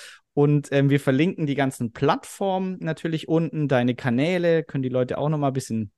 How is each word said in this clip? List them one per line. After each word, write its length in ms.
Und, 380
ähm, 180
wir 80
verlinken 480
die 80
ganzen 380
Plattformen 880
natürlich 480
unten, 400
deine 260
Kanäle, 720
können 180
die 60
Leute 280
auch 120
nochmal 220
ein 40
bisschen 440